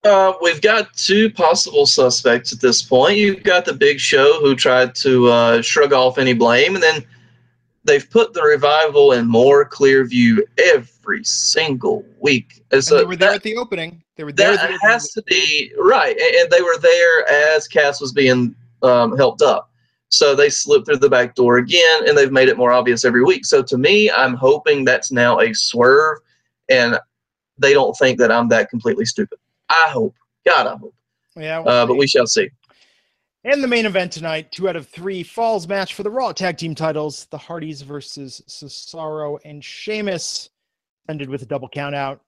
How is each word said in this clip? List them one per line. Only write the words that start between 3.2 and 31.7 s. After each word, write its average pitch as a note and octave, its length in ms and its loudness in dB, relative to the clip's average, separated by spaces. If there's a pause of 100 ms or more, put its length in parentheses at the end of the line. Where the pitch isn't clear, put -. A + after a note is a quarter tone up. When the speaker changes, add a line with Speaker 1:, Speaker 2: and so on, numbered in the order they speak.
Speaker 1:
got F3+ 220 0
the D#3 80 -6
Big C#3 260 0
Show, C#3+ 400 2
who C#3 160 2
tried B2+ 400 0
to, B2+ 340 2
uh, A#2 320 4
shrug C#3+ 300 0
off B2+ 260 2
any C3 160 0
blame, A#2+ 420 2
and F3 80 -2
then D#3 200 0 (800)
they've C#3+ 260 0
put A3 240 0
the E3+ 80 -6
Revival D3 720 4
in A#2 140 0
more C3+ 380 4
clear C3+ 400 2
view A#2 400 2 (120)
every C#3 680 -2
single - 800 -4 (140)
week. C#3 360 -4 (160)
And C#3 60 2
Speaker 2:
And C3 60 2
Speaker 1:
so D3 140 2
Speaker 2:
they - 80 4
were F3+ 120 -8
there F#3+ 140 2
Speaker 1:
that, - 60 -2
Speaker 2:
at G3 60 -12
the A3 140 -8
opening. E3+ 440 -10 (140)
They D#3+ 80 -14
were D3 80 -12
there G3+ 220 0
at G3+ 80 0
Speaker 1:
that E3 80 -4
Speaker 2:
the F#3+ 60 -8
opening. G#3 160 0
Speaker 1:
has A#3 200 -4
to A3 120 -10
be D#3 540 -4
right, F3 400 2
a-, E3 240 2
and E3 100 0
they F3 100 4
were E3+ 180 -2
there E3+ 500 2
as D3+ 380 0
Cass C#3+ 320 0
was C3 140 -10
being, B2+ 420 0 (280)
um, A#2+ 340 2
helped C3 240 0
up. A#2 260 0 (460)
So C#3+ 220 2
they C#3+ 140 2
slipped C3+ 380 0
through D3 100 0
the C3+ 120 2
back B2 260 0
door B2 240 2
again, D#3+ 460 2
and D3 120 2
they've C3+ 160 2
made C3 160 4
it A2+ 80 -2
more B2 160 2
obvious B2 320 0
every B2 180 2
week. F#3 220 0
So C3+ 180 2
to C3 140 -4
me, G3 340 0
I'm B2+ 220 -2
hoping C#3 500 0
that's B2+ 260 -2
now A#2+ 300 0
a A2+ 140 0
swerve, C#3 680 2 (480)
and A#2+ 320 0 (580)
they C#3 160 2
don't C3 240 2
think C3 220 0
that A#2 100 4
I'm A#2 200 0
that A2 200 0
completely A#2 360 -4
stupid. - 320 -8 (320)
I D#3+ 200 2
hope. A3 240 -4 (320)
God, C#3+ 220 2
I - 80 -10
hope. - 180 -20 (440)
Speaker 2:
Yeah, D#3+ 220 -10
we'll C3+ 100 -4
Speaker 1:
Uh, A#2+ 160 2